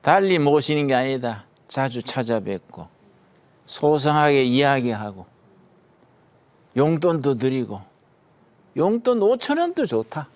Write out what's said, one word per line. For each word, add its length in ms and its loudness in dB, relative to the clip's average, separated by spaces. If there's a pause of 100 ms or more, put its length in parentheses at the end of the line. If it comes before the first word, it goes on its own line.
달리 360 4
모시는 480 2
게 80 0
아니다. 500 -4 (220)
자주 360 -4
찾아뵙고 840 -6 (760)
소상하게 800 2
이야기하고 840 0 (1500)
용돈도 600 2
드리고." 420 -4 (960)
용돈 460 0
오천 340 0
원도 300 -2
좋다. 500 -6